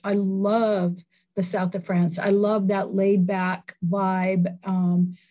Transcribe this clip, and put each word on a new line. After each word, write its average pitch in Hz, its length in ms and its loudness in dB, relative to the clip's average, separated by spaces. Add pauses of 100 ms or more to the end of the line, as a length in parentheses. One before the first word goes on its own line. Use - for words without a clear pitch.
I 202 80 -2
love 202 920 0 (300)
the 196 80 -2
south 185 320 -2
of 180 100 -8
France. 175 320 0
I 202 140 0
love 202 380 2
that 196 260 -2
laid 196 320 2
back 185 500 -4 (100)
vibe, 185 800 0
um, 180 520 0 (140)